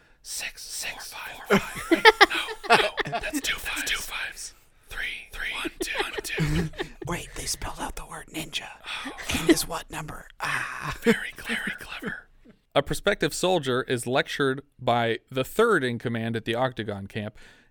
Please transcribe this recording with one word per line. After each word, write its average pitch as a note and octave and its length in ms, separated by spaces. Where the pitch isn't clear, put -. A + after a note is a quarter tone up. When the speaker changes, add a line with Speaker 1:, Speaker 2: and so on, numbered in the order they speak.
Speaker 1:
"Six, - 420
six, - 500
five, - 480
five. - 420
No, F4 60
no, - 440
that's - 220
two - 140
fives. - 260
That's - 100
two - 60
fives. - 560
Three, - 420
three, - 300
one, - 180
two, - 240
one, - 100
two." - 100
Speaker 2:
<laughs> - 120
Wait, E3+ 280
they - 100
spelled - 340
out - 160
the - 100
word - 280
ninja. - 320
Speaker 1:
Oh. C4+ 60
Speaker 2:
And - 100
is - 180
what - 220
number? - 380
Ah. - 600
Speaker 1:
Very - 360
clever, - 280
very - 140
clever. - 480
A - 80
prospective E3+ 500
soldier C#3 500
is B2 220
lectured C#3 560
by A#2+ 400
the C3 120
third G#3+ 400
in A#2+ 140
command A2+ 380
at A2 100
the A2+ 100
Octagon G#2+ 520
camp. G#2+ 300